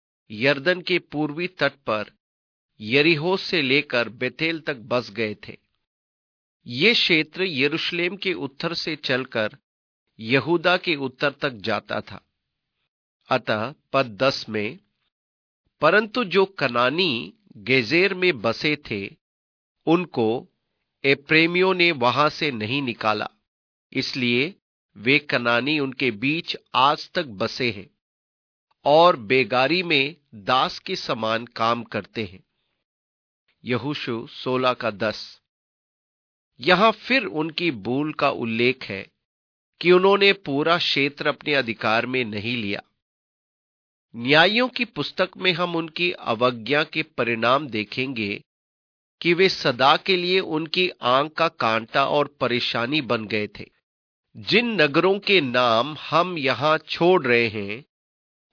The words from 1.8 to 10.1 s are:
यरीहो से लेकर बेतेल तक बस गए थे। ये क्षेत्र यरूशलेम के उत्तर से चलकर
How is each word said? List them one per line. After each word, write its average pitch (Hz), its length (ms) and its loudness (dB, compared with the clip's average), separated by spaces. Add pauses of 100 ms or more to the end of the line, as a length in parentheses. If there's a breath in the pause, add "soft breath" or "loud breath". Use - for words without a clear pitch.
यरीहो 147 560 2
से 175 240 -2
लेकर 127 480 0
बेतेल 127 500 -6
तक 151 160 -8
बस 110 360 -4
गए 104 240 -6 (120)
थे। - 100 -18 (1120)
ये 147 260 2
क्षेत्र 165 500 0
यरूशलेम 170 720 -2
के 185 180 -4
उत्तर 160 400 -6
से 160 220 -6
चलकर 127 600 -4 (640)